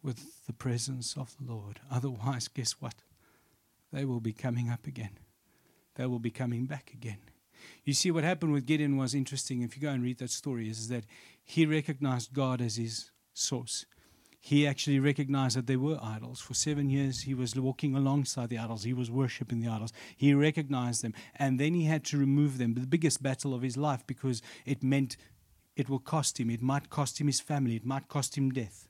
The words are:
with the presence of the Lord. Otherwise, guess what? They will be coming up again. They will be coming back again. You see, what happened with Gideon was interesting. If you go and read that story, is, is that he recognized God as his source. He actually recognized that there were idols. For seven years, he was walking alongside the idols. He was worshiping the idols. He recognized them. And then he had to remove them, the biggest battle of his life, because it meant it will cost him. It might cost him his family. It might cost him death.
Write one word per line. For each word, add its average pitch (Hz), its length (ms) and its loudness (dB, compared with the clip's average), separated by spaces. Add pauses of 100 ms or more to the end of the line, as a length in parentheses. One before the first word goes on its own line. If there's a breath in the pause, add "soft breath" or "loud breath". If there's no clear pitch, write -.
with - 440 -10
the 113 80 -8
presence 123 640 -4
of 131 200 -8
the 127 140 -10
Lord. 101 300 -10 (100)
Otherwise, 127 560 -2
guess - 260 -4
what? 123 200 -10 (960 soft breath)
They 139 140 -4
will 120 160 -2
be 113 100 -2
coming 120 380 -2
up 120 160 -4
again. 117 320 -10 (800 soft breath)
They 127 100 -4
will 123 140 -2
be 117 120 -2
coming 120 340 -2
back 135 280 -10
again. 117 260 -10 (640 loud breath)
You 143 100 0
see, 175 180 2
what 160 120 2
happened 160 300 2
with 135 140 0
Gideon 147 280 4
was 131 200 0
interesting. 131 480 -2
If 120 120 -6
you 139 60 -10
go 151 80 -2
and 127 140 0
read 123 160 -2
that 123 100 -6
story, 117 400 -4
is, 110 100 -6
is 110 100 -8
that 117 160 -4 (380 loud breath)
he 160 220 4
recognized 143 680 0
God 127 300 0
as 113 140 0
his 113 340 -6 (240)
source. - 520 -4 (540 soft breath)
He 147 280 6
actually 139 320 2
recognized 135 580 2
that 123 80 -2
there 131 140 2
were 147 200 0
idols. 113 400 -8
For - 140 -12
seven 143 340 2
years, 135 340 2
he 135 120 -4
was 123 220 -2
walking 135 400 0
alongside 135 540 2
the 117 100 -4
idols. 113 240 -6
He 120 100 -2
was 123 160 -2
worshiping 123 500 0
the 113 100 0
idols. 113 220 -4 (240 loud breath)
He 143 200 8
recognized 139 680 2
them. 110 140 -4 (200 loud breath)
And 131 240 2
then 151 140 4
he 170 120 4
had 151 200 2
to 147 140 -2
remove 139 400 4
them, 117 160 2
the 123 100 -2
biggest 151 380 2
battle 135 320 -2
of 120 80 -4
his 127 120 -2
life, 139 300 0
because 123 380 -4 (200 loud breath)
it 135 200 -2
meant 135 340 2 (580 loud breath)
it 131 140 -2
will 135 80 0
cost - 420 -2
him. 117 120 2
It 117 100 -2
might 135 300 0
cost - 280 -2
him 156 60 2
his 135 140 2
family. 135 360 0
It 110 120 -4
might 135 200 -4
cost - 300 -2
him 135 140 2
death. 123 380 -6